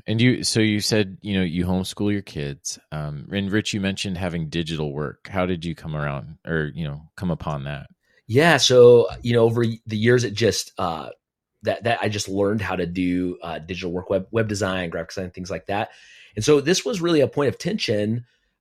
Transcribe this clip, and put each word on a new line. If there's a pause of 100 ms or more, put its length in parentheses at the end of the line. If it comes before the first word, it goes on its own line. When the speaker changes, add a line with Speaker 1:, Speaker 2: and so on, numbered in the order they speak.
Speaker 1:
And
you,
so
you
said,
you
know,
you
homeschool
your
kids. (120)
Um,
and
Rich,
you
mentioned
having
digital
work.
How
did
you
come
around
or,
you
know,
come
upon
that? (400)
Speaker 2:
Yeah.
So, (140)
you
know,
over
the
years,
it
just,
uh, (540)
that,
that
I
just
learned
how
to
do,
uh,
digital
work,
web,
web
design,
graphic
design,
things
like
that. (440)
And
so
this
was
really
a
point
of
tension, (360)